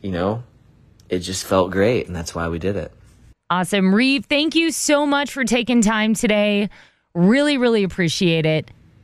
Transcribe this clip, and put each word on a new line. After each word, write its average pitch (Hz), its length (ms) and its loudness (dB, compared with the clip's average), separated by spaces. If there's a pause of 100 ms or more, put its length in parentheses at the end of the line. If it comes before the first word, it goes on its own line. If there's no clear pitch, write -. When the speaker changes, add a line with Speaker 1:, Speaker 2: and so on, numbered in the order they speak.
Speaker 1:
you 98 100 -8
know, 98 320 -4 (680)
it 90 80 -2
just 90 260 -8
felt 95 260 0
great, 101 360 0
and 87 100 -10
that's 82 180 -10
why 82 140 -4
we 85 100 -6
did 95 180 -4
it. 78 160 -10 (580)
Speaker 2:
Awesome. 190 440 0
Reeve, 262 300 0
thank 302 300 -2
you 330 180 0
so 294 320 0
much 285 280 -2
for 269 120 -4
taking 240 380 2
time 214 320 2
today. 208 560 0 (440)
Really, 262 440 4
really 233 260 2
appreciate 165 600 0
it. 156 240 -2 (340)